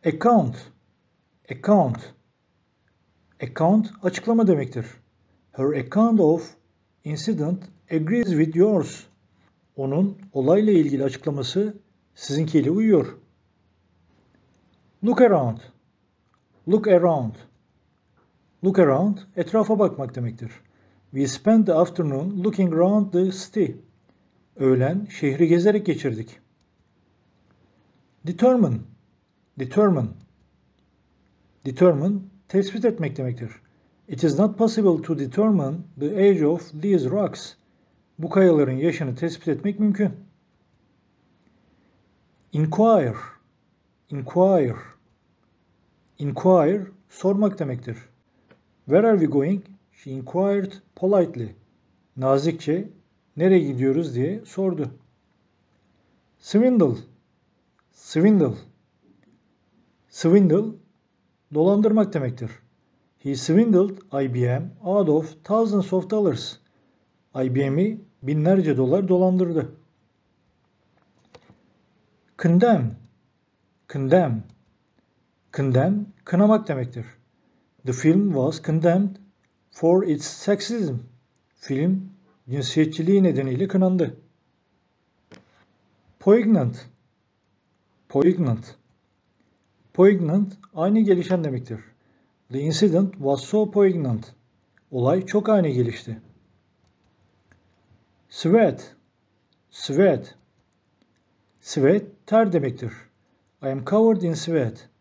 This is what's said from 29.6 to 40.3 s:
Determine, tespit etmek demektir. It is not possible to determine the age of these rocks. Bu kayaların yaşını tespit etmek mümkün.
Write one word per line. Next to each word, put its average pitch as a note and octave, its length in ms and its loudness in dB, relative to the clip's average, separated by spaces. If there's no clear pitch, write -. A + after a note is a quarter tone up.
Determine, E3+ 540 2
tespit G3 380 -2
etmek E3+ 320 -2
demektir. B2 340 -8
It C3+ 160 -8
is D3 160 0
not G3+ 180 0
possible G#3+ 440 0
to D#3+ 180 -6
determine D3+ 580 -2
the F3 300 2
age E3 160 2
of D3+ 360 -4
these F3 280 0
rocks. - 440 -6
Bu D#3 100 -8
kayaların D#3 480 4
yaşını D#3 380 -4
tespit E3 320 -8
etmek F#3 320 -4
mümkün. G#3 320 0